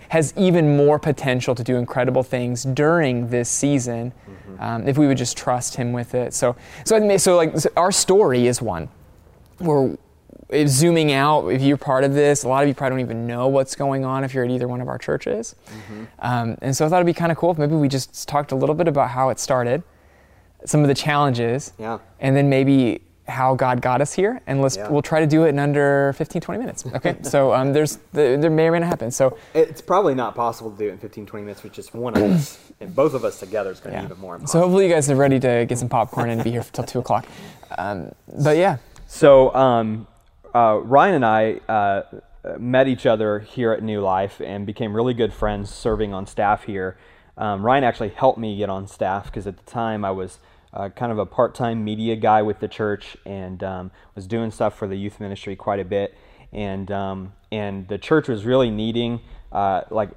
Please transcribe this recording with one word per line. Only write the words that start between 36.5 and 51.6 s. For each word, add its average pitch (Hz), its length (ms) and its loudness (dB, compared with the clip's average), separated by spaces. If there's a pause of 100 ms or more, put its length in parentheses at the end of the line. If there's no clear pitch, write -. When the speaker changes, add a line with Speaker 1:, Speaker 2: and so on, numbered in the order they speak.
Speaker 1:
here 120 220 -4
till 131 100 -6
two - 160 -6
o'clock. 120 260 -2 (540)
Um, 90 320 -8 (320)
but 151 140 4
yeah. 170 220 2 (280)
Speaker 2:
So, 135 480 8
um, 113 540 2 (440)
uh, 110 300 4
Ryan 143 320 6
and 135 100 2
I, 110 440 2
uh, 101 340 0 (560)
met 131 300 2
each 127 180 -2
other 107 320 2
here 113 340 -4
at 107 120 -2
New 107 160 -4
Life 95 400 -2
and 101 260 -8
became 107 300 -6
really 123 180 0
good 113 180 0
friends 104 400 -6
serving 107 400 -4
on 95 140 -8
staff 104 380 -2
here. 92 320 -6 (420)
Um, 104 260 -4
Ryan 131 200 4
actually 117 240 -2
helped 127 320 0
me 107 160 -6
get 101 120 -4
on 95 200 -8
staff 98 420 -6
'cause 98 160 -12
at 95 100 -10
the - 140 -20
time 110 340 -4
I 98 60 -2
was, 95 300 -8 (320)
uh, 98 160 -8
kind 120 240 -6
of 110 60 -4
a 98 80 -2
part-time 113 580 -2